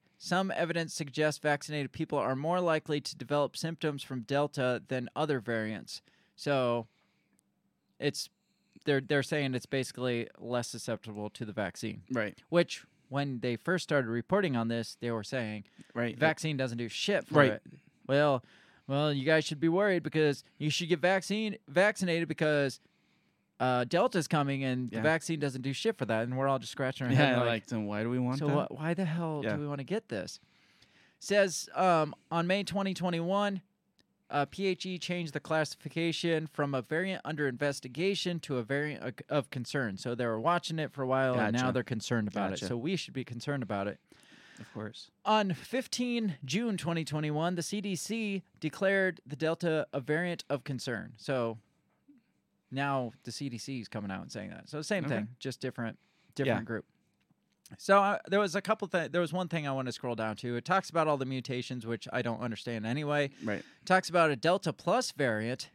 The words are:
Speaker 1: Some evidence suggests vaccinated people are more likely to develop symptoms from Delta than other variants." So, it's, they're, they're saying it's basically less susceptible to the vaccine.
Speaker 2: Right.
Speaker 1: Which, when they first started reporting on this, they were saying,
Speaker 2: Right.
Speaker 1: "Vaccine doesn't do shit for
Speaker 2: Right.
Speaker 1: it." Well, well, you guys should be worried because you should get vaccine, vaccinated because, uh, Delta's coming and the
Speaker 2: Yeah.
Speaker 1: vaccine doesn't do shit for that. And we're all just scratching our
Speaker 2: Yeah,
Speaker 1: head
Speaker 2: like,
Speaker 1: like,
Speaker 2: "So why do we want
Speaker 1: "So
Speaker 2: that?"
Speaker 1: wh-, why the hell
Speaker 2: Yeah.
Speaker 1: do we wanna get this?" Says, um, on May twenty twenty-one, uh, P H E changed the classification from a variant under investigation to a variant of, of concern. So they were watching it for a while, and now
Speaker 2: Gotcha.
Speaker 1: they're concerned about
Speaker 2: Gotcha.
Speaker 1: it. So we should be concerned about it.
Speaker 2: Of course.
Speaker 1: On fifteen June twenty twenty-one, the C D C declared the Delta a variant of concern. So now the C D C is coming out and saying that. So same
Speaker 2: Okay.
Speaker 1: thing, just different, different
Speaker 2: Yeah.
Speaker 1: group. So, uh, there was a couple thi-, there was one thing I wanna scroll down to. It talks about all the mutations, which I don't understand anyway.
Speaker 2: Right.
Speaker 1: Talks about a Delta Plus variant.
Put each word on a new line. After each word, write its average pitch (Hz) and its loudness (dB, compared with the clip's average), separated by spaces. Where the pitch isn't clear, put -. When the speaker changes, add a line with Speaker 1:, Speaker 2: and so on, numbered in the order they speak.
Speaker 1:
Some 190 0
evidence 165 -2
suggests 151 0
vaccinated 147 -2
people 156 -2
are 127 0
more 165 0
likely 156 0
to - -8
develop 143 0
symptoms 156 -4
from 127 -6
Delta 139 0
than 127 -4
other 147 0
variants." 110 -4
So, 123 0
it's, - -4
they're, 139 4
they're 139 2
saying 143 0
it's 123 -4
basically 123 -2
less 120 -2
susceptible 107 -8
to - -10
the 104 -8
vaccine. 104 -4
Speaker 2:
Right. 113 -2
Speaker 1:
Which, 170 0
when 135 -4
they 120 0
first 175 -2
started 135 2
reporting 143 0
on 113 2
this, 117 -4
they 120 -2
were 110 -2
saying, 107 -6
Speaker 2:
Right. 117 -2
Speaker 1:
"Vaccine 156 0
doesn't 123 -2
do 120 -4
shit - 0
for - -2
Speaker 2:
Right. 135 10
Speaker 1:
it." 101 -6
Well, 139 4
well, 147 0
you 135 -2
guys 156 4
should 151 -6
be 165 4
worried 185 4
because 151 2
you 147 0
should 165 0
get 160 2
vaccine, 196 2
vaccinated 175 2
because, 147 2
uh, 123 2
Delta's 170 2
coming 139 2
and 127 -2
the 104 -4
Speaker 2:
Yeah. 110 -2
Speaker 1:
vaccine 156 2
doesn't 135 -2
do 135 -2
shit 220 0
for 135 -4
that. 113 2
And 123 -2
we're 135 2
all 135 4
just 117 -12
scratching 131 -4
our 123 2
Speaker 2:
Yeah, 135 8
Speaker 1:
head 135 6
Speaker 2:
like, 123 4
Speaker 1:
like, 113 0
Speaker 2:
"So 117 -2
why 104 -2
do 117 0
we 127 0
want 127 0
Speaker 1:
"So 147 0
Speaker 2:
that?" 143 2
Speaker 1:
wh-, - -12
why 160 -2
the 185 0
hell 160 -2
Speaker 2:
Yeah. 107 0
Speaker 1:
do 147 -2
we 147 -4
wanna 143 -4
get 202 -4
this?" 95 -6
Says, 196 2
um, 160 4
on 170 2
May 196 2
twenty 190 -2
twenty-one, 185 0
uh, 143 2
P 190 -4
H 185 -2
E 185 -4
changed 170 -4
the 147 -4
classification 160 0
from 143 -2
a 127 0
variant 180 -2
under 147 0
investigation 147 -2
to 135 -2
a 120 0
variant 143 -2
of, 117 -6
of 139 0
concern. 120 -4
So 120 -4
they 120 0
were 113 0
watching 165 0
it 151 -4
for 139 -6
a 131 -2
while, 131 4
and 107 2
now 127 2
Speaker 2:
Gotcha. 127 2
Speaker 1:
they're 123 2
concerned 113 0
about 101 -2
Speaker 2:
Gotcha. 95 -4
Speaker 1:
it. - -2
So 120 -2
we 151 -2
should - -8
be 127 -6
concerned 131 -4
about 101 -2
it. 85 -6
Speaker 2:
Of 110 -18
course. 107 -10
Speaker 1:
On 208 4
fifteen 233 -2
June 202 0
twenty 165 -2
twenty-one, 151 0
the 170 -2
C 208 -4
D 196 -4
C 202 -2
declared 190 2
the 139 -10
Delta 160 0
a 143 -2
variant 160 -2
of 135 -2
concern. 120 -6
So 117 -2
now 135 -2
the 120 -10
C 143 -6
D 120 -8
C 131 -8
is 104 -12
coming 101 -6
out 95 -6
and - -14
saying 101 -10
that. - -16
So 151 -8
same 185 0
Speaker 2:
Okay. 139 -2
Speaker 1:
thing, 107 -2
just 131 -8
different, 117 -6
different 131 2
Speaker 2:
Yeah. - -10
Speaker 1:
group. 110 -6
So, 196 6
uh, 202 4
there 190 4
was 190 2
a 196 0
couple 208 -2
thi-, 165 0
there 170 2
was 160 0
one 180 -2
thing 156 -2
I 139 0
wanna 131 -2
scroll 120 -4
down 110 -2
to. 123 -4
It 120 -4
talks 185 2
about 160 2
all 147 4
the 131 -2
mutations, 127 -4
which 113 -4
I 123 0
don't 117 -2
understand 113 -4
anyway. 147 0
Speaker 2:
Right. 104 -2
Speaker 1:
Talks 185 4
about 170 6
a 233 2
Delta 175 2
Plus 233 0
variant. 117 0